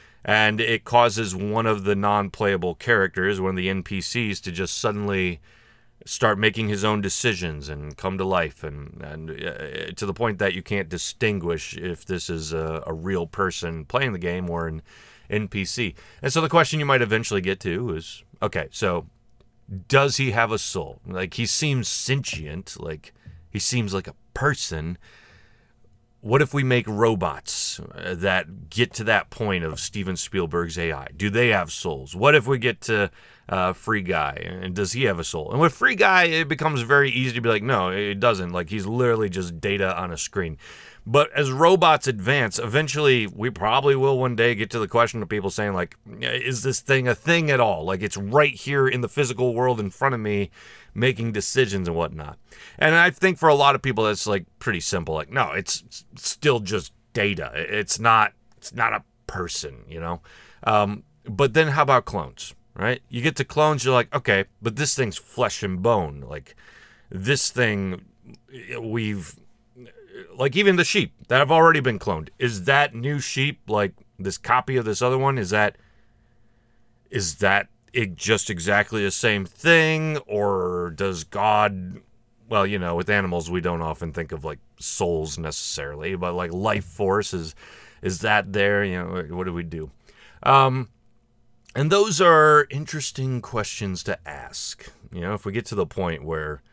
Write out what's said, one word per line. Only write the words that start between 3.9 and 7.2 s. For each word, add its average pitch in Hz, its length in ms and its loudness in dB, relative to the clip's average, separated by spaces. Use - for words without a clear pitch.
Cs, 107 400 -4
to 95 100 -10
just 87 260 -6
suddenly 101 640 -2
start 107 320 -2
making 110 300 0
his 104 160 -2
own 107 180 0
decisions 87 680 -4